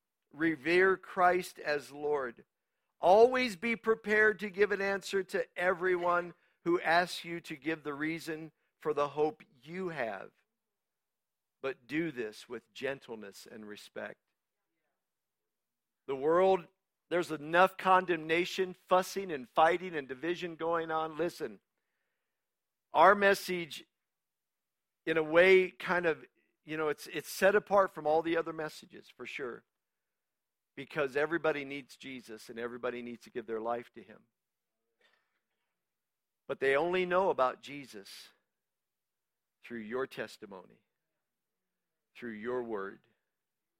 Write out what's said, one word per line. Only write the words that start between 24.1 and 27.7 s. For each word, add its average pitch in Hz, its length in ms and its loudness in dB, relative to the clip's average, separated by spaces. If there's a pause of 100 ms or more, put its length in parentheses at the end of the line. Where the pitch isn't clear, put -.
in 165 120 0
a 160 60 2
way, 180 460 8
kind 175 380 -2
of, 151 100 2 (480)
you 156 120 -8
know, 156 100 -2
it's, 147 260 -4
it's 156 160 -10
set 190 240 4
apart 196 400 2